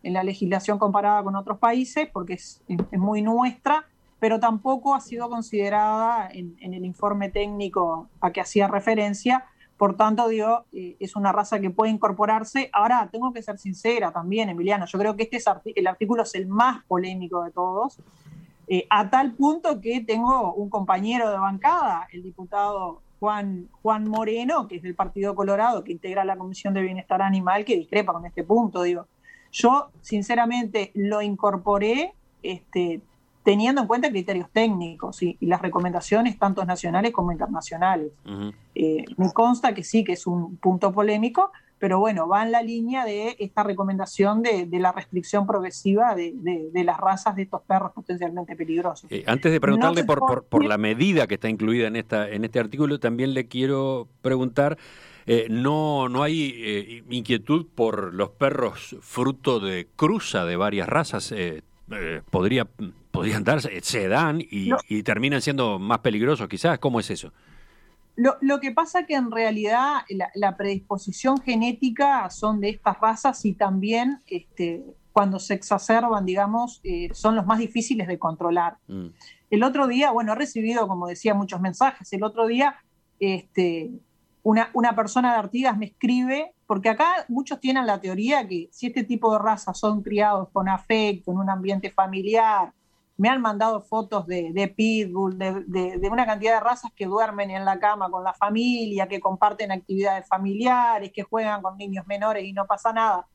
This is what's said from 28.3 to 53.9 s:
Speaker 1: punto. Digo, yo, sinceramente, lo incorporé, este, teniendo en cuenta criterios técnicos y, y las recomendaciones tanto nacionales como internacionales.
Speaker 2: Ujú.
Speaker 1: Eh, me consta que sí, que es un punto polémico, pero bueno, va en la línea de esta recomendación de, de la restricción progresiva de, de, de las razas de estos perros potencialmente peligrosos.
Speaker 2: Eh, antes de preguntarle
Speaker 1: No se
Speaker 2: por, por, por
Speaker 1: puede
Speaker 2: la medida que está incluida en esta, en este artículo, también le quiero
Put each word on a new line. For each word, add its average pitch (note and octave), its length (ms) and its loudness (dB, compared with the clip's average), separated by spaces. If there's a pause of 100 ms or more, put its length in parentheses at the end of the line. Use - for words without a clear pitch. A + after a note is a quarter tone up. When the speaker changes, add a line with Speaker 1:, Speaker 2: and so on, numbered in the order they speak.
Speaker 1:
punto. F#3+ 400 2
Digo, F3 240 -2 (440)
yo, C4+ 380 4 (120)
sinceramente, A#3 920 -2
lo G#3 300 0
incorporé, G3+ 880 0 (300)
este, F3 580 -4 (400)
teniendo A3+ 400 4
en G#3 60 -2
cuenta B3 240 0
criterios F#3 400 -4
técnicos F#3 720 -2
y, F3 160 -2
y - 80 -2
las F3 160 2
recomendaciones F3+ 760 0
tanto G3 260 0
nacionales F3+ 480 0
como - 200 0
internacionales. E3 800 -2 (120)
Speaker 2:
Ujú. G#2 300 -8 (220)
Speaker 1:
Eh, D#3 300 0 (120)
me F3+ 160 2
consta A#3+ 400 4
que F#3 100 -8
sí, A3 200 2
que F#3 80 -2
es F3 160 -4
un F3 300 -4
punto F#3 340 2
polémico, G#3+ 600 2 (280)
pero F#3 180 2
bueno, G3 300 2
va G3+ 160 2
en A3+ 80 0
la A#3 100 2
línea A#3 440 -2
de G#3+ 340 -4
esta G#3 240 -2
recomendación G3 800 0
de, G3+ 220 2
de F3 140 -2
la F3+ 120 4
restricción F#3 560 -2
progresiva G3 680 2
de, E3+ 220 -4
de, E3 360 -4
de F3 120 0
las E3+ 140 2
razas F#3+ 400 0
de G3 60 -2
estos - 180 -6
perros F#3+ 320 0
potencialmente F3 640 -6
peligrosos. E3 540 -4
Speaker 2:
Eh, - 160 -8
antes C3 240 2
de D#3 120 4
preguntarle E3 400 4
Speaker 1:
No - 0 -
se C3 40 0
Speaker 2:
por, C#3+ 140 2
por, C3+ 80 2
por B2+ 180 0
Speaker 1:
puede D4 220 4
Speaker 2:
la G#2 100 2
medida B2 480 2
que G2+ 100 -2
está A2 120 -4
incluida A2 400 0
en G#2+ 80 -4
esta, G#2+ 340 -2
en G#2+ 140 -4
este A#2 160 -2
artículo, C#3+ 400 -2
también B2 340 -2
le B2+ 140 -4
quiero C3+ 640 -2 (120)